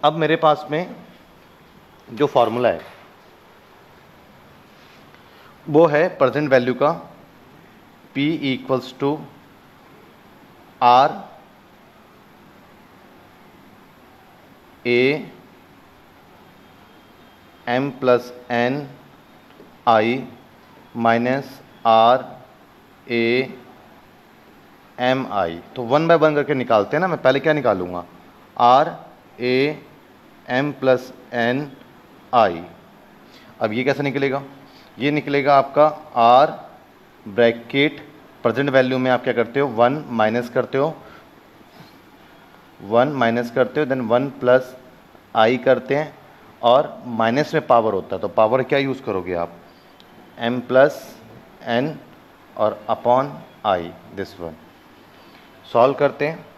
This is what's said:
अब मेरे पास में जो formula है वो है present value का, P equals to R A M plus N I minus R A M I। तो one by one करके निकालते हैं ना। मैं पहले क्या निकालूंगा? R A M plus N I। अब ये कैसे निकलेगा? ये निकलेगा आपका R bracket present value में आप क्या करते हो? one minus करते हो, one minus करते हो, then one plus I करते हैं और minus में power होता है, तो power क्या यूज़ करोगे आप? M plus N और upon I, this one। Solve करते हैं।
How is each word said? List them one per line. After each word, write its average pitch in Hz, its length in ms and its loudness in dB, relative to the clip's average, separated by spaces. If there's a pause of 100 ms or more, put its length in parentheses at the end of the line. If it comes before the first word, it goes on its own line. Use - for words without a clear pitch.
अब 156 140 2
मेरे 160 180 0 (100)
पास 151 260 2
में 170 240 -6 (1160)
जो 135 140 -2
formula 120 420 2
है 82 120 -2 (3000)
वो 156 180 6
है 151 200 2 (100)
present 139 340 0
value 123 220 4 (100)
का, 160 120 0 (1200)
P 139 140 -2 (240)
equals 127 480 -4
to 143 160 -2 (1600)
R 123 280 6 (3750)
A 123 360 2 (2500)
M 131 320 -2
plus 123 320 0 (200)
N 120 280 -2 (1080)
I 113 200 4 (880)
minus 120 560 -2 (340)
R 117 400 4 (840)
A 120 400 0 (1500)
M 131 240 -2 (100)
I। 92 200 -2 (240)
तो 127 160 -8
one 156 180 0
by 170 140 6
one 156 120 2
करके 143 180 -2
निकालते 120 440 0
हैं 160 40 0
ना। 190 60 -2
मैं 160 140 -4
पहले 131 180 2
क्या 156 140 0
निकालूंगा? 92 500 -2 (540)
R 123 300 4 (540)
A 127 140 -2 (1000)
M 143 240 -2
plus 131 260 2 (360)
N 123 200 -2 (680)
I। 101 240 2 (1040)
अब 107 120 -4
ये 123 100 -4
कैसे 139 200 -2
निकलेगा? 139 400 -4 (560)
ये 139 120 -2
निकलेगा 143 460 0
आपका 147 300 2 (600)
R - 40 -6 (760)
bracket 120 720 0 (440)
present 123 260 -2
value 131 300 2
में 127 120 0
आप 123 120 0
क्या 127 100 -2
करते 117 260 -2
हो? 143 80 0
one 123 420 0
minus 117 400 -2
करते 127 280 -4
हो, 151 160 -2 (1900)
one 113 240 2
minus 120 440 -2
करते 135 280 -2
हो, 151 60 -2
then 131 240 -4
one 127 180 0 (120)
plus 127 360 2 (600)
I 113 300 2
करते 131 300 0
हैं 151 180 -6 (500)
और 131 440 2
minus 120 460 -2
में 156 140 -2
power 110 260 2
होता 92 220 -6
है, 92 60 -8
तो 101 60 -6
power 113 360 2
क्या 139 160 -2
यूज़ 135 240 -6
करोगे 92 300 -6
आप? 85 200 -6 (960)
M 123 100 -4 (120)
plus 135 280 4 (800)
N 139 120 -2 (680)
और 107 220 -2 (100)
upon 123 400 0 (360)
I, 95 140 0 (400)
this - 220 -12
one। 82 140 -12 (1160)
Solve 127 220 4
करते 143 340 -2
हैं। 170 180 -10 (120)